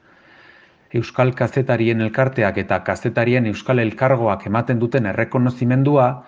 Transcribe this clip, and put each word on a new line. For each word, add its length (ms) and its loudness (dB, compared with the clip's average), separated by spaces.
Euskal 400 0
Kazetarien 680 0
Elkarteak 560 0
eta 260 -2
Kazetarien 640 0
Euskal 340 -2
Elkargoak 680 0
ematen 340 0
duten 260 0
errekonozimendua 1000 2